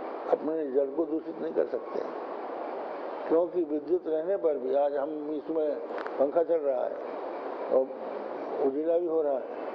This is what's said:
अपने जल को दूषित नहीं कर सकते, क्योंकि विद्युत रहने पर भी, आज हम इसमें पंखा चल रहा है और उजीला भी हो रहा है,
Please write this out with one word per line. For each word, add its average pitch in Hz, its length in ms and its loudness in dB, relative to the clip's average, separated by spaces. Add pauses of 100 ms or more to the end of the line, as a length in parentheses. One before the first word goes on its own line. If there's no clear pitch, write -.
(300)
अपने 151 420 0
जल 135 240 2
को 160 100 2
दूषित 160 360 -4
नहीं 160 120 -4
कर 165 120 4
सकते, - 340 -4 (1300)
क्योंकि 170 340 4
विद्युत 151 440 0
रहने 160 300 0
पर 160 200 2
भी, 131 180 0
आज 143 200 4
हम 151 360 -2
इसमें 151 440 0 (440)
पंखा 151 240 6
चल 165 140 4
रहा 135 260 2
है 110 120 -2 (800)
और 131 140 6 (800)
उजीला 156 300 2
भी 175 100 2
हो 160 140 4
रहा 143 120 4
है, 123 100 0 (320)